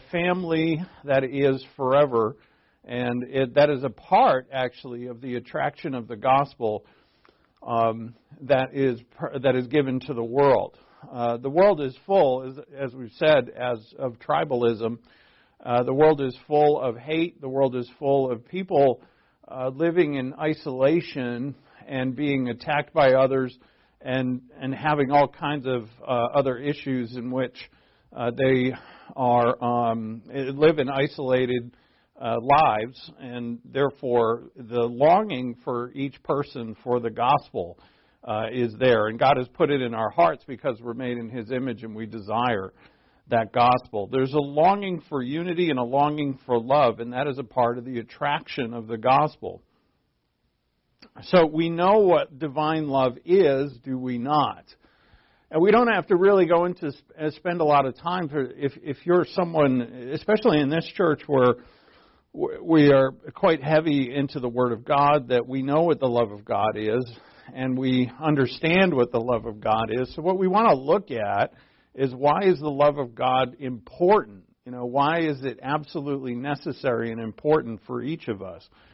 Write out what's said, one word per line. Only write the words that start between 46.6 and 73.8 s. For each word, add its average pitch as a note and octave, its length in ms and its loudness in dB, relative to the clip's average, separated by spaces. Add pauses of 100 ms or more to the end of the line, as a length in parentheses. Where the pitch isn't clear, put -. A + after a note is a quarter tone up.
and A#2+ 140 -10
that C3+ 140 -4
is C3 100 -6
a C#3 60 -10
part A#2+ 340 0
of A#2+ 80 -12
the B2 140 -8
attraction C#3+ 760 -6
of A#2 140 -10
the A2+ 100 -6
gospel. B2 640 0 (1600)
So F3 220 4
we D#3+ 240 0
know F3+ 300 4
what D3+ 400 2
divine D3+ 480 -2
love C3 380 0
is, C#3+ 580 2
do C3 140 -6
we B2+ 200 -6
not? C3 460 -2 (880)
And D#3+ 100 0
we F#3+ 100 6
don't A#3+ 160 6
have G3 200 0
to G3 80 4
really F#3+ 320 6
go E3+ 180 4
into F3+ 260 -6
sp-, - 280 -20
uh, D#3 120 -4
spend F3 300 -6
a D#3 40 4
lot C#3+ 200 4
of B2+ 120 -6
time F3 300 -6
for, C#3+ 140 -4
if, C3 300 -4 (100)
if C#3+ 240 -10
you're F3 280 4
someone, D#3 480 2 (320)
especially G#3 460 2
in C#3 100 0
this D#3+ 260 -2
church E3 320 0
where B2 280 4 (800)
w-, - 300 -6
we D3+ 280 6
are C3+ 200 4 (240)
quite E3 280 2
heavy D3 500 2
into C#3 260 -4
the B2 100 -4
Word B2 220 0
of A2+ 120 -6
God, C#3+ 460 2
that A#2+ 180 2
we C3 140 -4
know C#3+ 220 2
what E3 160 2
the C3+ 80 0
love A#2+ 240 2
of G#2 120 -18
God G#2+ 340 0
is, A2 280 -2 (480)
and C3 240 -4
we B2+ 340 0 (100)
understand D#3+ 720 2
what A#2+ 180 2
the A#2+ 80 -2
love A2+ 260 -2
of G#2+ 140 -10
God A2 300 0
is. B2 260 -4
So D#3+ 60 -10
what F#3 180 -2
we F#3+ 80 0
wanna G3+ 260 4
look D3 380 0
at G#2 420 -2 (400)
is, C3 220 -2
why D3 280 2
is F3+ 160 4
the D3+ 100 -4
love C#3+ 280 2
of B2 160 -6
God B2+ 460 0
important? B2+ 840 -2 (220)